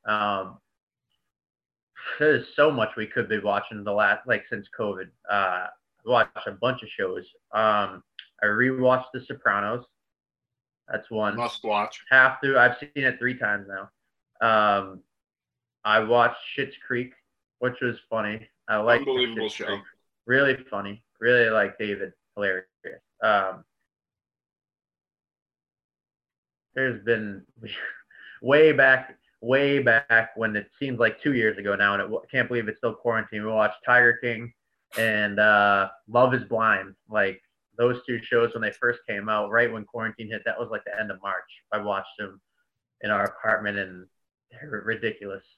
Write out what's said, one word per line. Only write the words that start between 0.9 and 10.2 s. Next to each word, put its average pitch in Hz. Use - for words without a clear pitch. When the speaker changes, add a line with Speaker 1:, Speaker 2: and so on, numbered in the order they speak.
Speaker 1:
there's 147
so 151
much 113
we 107
could 110
be 107
watching 101
the 104
last, 104
like, 110
since 104
covid. 95
Uh, 90
I -
watched 117
a 104
bunch 123
of 107
shows. 92
Um, 104
I 107
rewatched 127
The -
Sopranos. 104